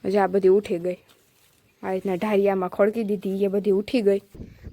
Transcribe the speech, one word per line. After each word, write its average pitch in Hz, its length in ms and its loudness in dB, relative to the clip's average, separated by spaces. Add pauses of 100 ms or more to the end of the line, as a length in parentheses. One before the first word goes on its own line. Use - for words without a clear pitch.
(120)
જા 202 120 4
આ 185 40 2
બધી 190 200 2
ઉઠી 196 320 4
ગઈ. 180 180 -4 (840)
આ 190 80 -4
રીતના 190 240 -2
ઢારિયામાં 196 540 2
ખડકી 214 340 -6
દીધી, 196 400 -4
એ 202 40 0
બધી 196 240 0
ઉઠી 208 300 0
ગઈ. 196 200 2 (520)